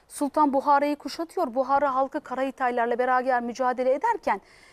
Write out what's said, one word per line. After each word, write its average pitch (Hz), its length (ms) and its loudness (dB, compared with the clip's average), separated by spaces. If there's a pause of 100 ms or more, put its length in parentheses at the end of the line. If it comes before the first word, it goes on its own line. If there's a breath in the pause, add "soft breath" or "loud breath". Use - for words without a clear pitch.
Sultan 294 460 0
Buhara'yı 285 420 2
kuşatıyor. 302 600 -6
Buhara 269 400 2
halkı 269 260 -2
Karahitaylarla 247 800 -2
beraber 254 420 2
mücadele 247 520 0
ederken 294 480 0 (320 soft breath)